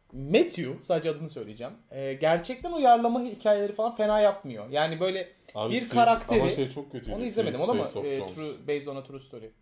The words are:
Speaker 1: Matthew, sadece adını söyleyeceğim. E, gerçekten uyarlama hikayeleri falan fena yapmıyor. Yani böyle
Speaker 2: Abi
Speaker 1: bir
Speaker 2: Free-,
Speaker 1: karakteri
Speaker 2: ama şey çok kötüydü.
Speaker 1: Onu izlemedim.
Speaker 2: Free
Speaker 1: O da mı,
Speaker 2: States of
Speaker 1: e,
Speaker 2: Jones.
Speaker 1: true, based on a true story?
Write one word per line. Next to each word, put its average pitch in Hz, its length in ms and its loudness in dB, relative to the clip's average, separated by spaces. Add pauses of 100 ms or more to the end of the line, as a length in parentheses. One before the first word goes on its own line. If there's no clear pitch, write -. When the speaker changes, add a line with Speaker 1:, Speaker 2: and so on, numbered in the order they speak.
(140)
Speaker 1:
Matthew, 156 680 0
sadece 165 280 -2
adını 151 200 -6
söyleyeceğim. 117 440 -12 (180)
E, 135 220 -6
gerçekten 170 580 0
uyarlama 240 520 4
hikayeleri 208 500 0
falan 226 220 -2
fena 214 240 2
yapmıyor. 135 500 2
Yani 156 300 0
böyle 185 300 -2 (260)
Speaker 2:
Abi 110 180 0
Speaker 1:
bir 247 80 0
Speaker 2:
Free-, - 80 -8
Speaker 1:
karakteri 233 520 4
Speaker 2:
ama - 80 4
şey 135 200 0
çok 139 220 -12
kötüydü. - 240 -8
Speaker 1:
Onu 226 80 -4
izlemedim. 196 360 -2
Speaker 2:
Free 165 60 0
Speaker 1:
O - 20 0
da 240 60 2
mı, - 140 0
Speaker 2:
States - 100 -8
of - 80 -4
Speaker 1:
e, 139 120 -2
Speaker 2:
Jones. - 180 -6
Speaker 1:
true, 151 320 -10
based 143 200 -2
on 139 80 -8
a 135 80 -10
true 135 160 -14
story? 113 320 -18 (100)